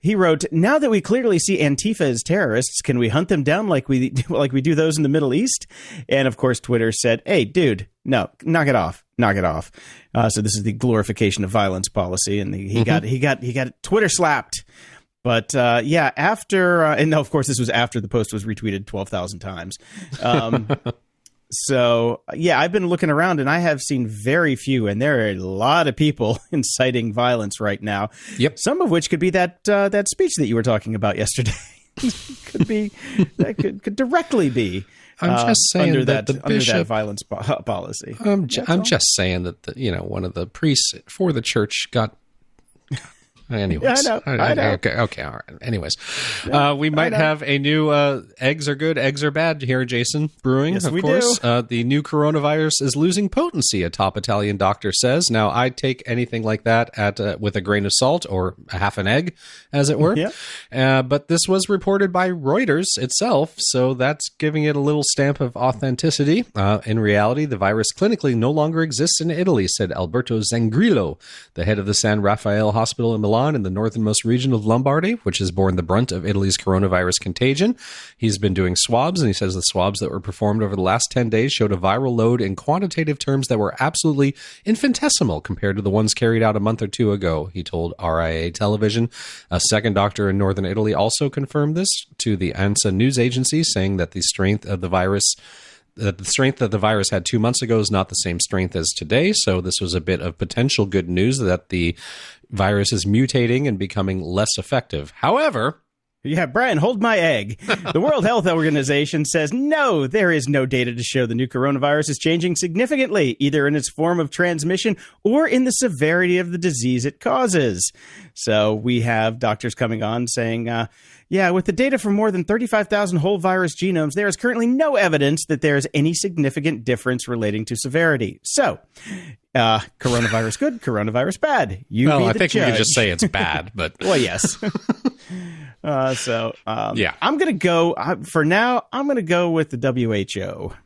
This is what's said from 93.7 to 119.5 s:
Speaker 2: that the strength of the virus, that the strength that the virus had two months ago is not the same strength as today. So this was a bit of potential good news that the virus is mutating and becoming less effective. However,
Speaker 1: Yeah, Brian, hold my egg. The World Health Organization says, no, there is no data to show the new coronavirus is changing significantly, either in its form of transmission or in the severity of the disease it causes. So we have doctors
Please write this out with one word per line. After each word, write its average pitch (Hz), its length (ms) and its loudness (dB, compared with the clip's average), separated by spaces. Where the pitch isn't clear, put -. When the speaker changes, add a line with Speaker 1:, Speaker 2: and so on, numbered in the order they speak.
Speaker 2:
that 85 140 -2
the 92 100 -4
strength 101 420 0
of 95 160 -4
the 90 80 -6
virus, 95 460 2
that 98 220 -2
the 95 80 -14
strength 135 360 0
that 113 100 0
the 107 80 0
virus 104 320 2
had 92 160 -2
two 120 120 0
months 117 220 0
ago 113 200 2
is 104 100 0
not 95 180 0
the - 60 -14
same 87 260 -2
strength 92 340 -2
as 80 220 -2
today. 135 380 0
So 92 260 0
this 90 180 -4
was 87 140 -4
a 90 80 0
bit 90 220 -2
of 87 160 -6
potential 117 480 0
good 92 240 -2
news 101 280 2
that 92 300 0
the 85 260 0
virus 101 420 2
is 95 120 -2
mutating 123 600 2
and 113 100 -2
becoming 95 460 -4
less 90 340 -2
effective. 80 600 -6
However, 160 640 0
Speaker 1:
Yeah, 156 240 -2
Brian, 214 320 0
hold 202 240 0
my 226 160 2
egg. 117 400 0
The 156 80 2
World 262 240 2
Health 214 220 2
Organization 151 800 0
says, 151 280 -2
no, 262 540 0
there 185 240 2
is 143 180 0
no 139 160 2
data 123 300 -2
to 120 80 -6
show 127 240 0
the 113 80 -2
new 123 140 -2
coronavirus 139 600 0
is 135 80 -4
changing 170 360 0
significantly, 202 840 0
either 143 260 2
in 143 80 2
its 143 160 -2
form 170 300 0
of 147 100 -2
transmission 175 640 0
or 277 240 4
in 254 160 4
the 254 80 0
severity 175 640 2
of 175 140 -2
the 180 60 -4
disease 127 460 0
it 143 140 -4
causes. 165 720 0
So 107 400 2
we 117 260 0
have 113 400 0
doctors 110 340 -2